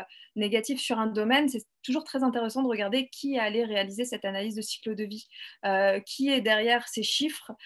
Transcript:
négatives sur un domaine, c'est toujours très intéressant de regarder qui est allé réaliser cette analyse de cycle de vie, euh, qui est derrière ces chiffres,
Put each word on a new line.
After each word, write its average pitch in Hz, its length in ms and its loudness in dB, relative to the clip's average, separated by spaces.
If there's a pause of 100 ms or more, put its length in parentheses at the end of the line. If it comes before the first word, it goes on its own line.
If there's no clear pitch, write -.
(380)
négatives 220 420 0
sur 233 180 -2
un 220 100 0
domaine, 226 420 4
c'est 240 160 -6 (160)
toujours 294 220 -2
très 262 200 -2
intéressant 240 380 0
de 262 60 2
regarder 226 420 0
qui 277 260 -4
est 247 40 2
allé 220 240 2
réaliser 202 400 -2
cette 214 220 -6
analyse 196 280 -2
de 214 80 -4
cycle 214 340 -6
de 214 100 -4
vie, 208 200 -10 (400)
euh, 196 360 4
qui 269 280 -2
est 269 120 4
derrière 226 480 4
ces 220 140 -4
chiffres, - 480 -2 (140)